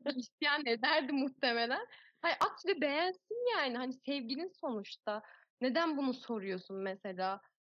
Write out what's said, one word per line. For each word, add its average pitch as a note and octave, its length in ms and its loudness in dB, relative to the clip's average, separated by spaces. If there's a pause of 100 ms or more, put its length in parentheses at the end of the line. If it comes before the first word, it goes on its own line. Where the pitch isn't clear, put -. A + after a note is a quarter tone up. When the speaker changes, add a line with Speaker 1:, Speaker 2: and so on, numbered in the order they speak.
Speaker 1:
<laughs> C#4+ 120 -2
Speaker 2:
İsyan D4 500 0
ederdi B3+ 460 2
muhtemelen. C4 760 2 (360)
Hani E4 120 2
at - 320 0
ve F4+ 140 2
beğensin E4+ 560 0 (220)
yani. C4 180 0
Hani B3+ 160 -2
sevgilin C#4 680 -4
sonuçta. G#3+ 600 -4 (380)
Neden D4+ 360 2
bunu C4+ 180 0
soruyorsun G3 640 -6
mesela? F#3+ 640 -4 (220)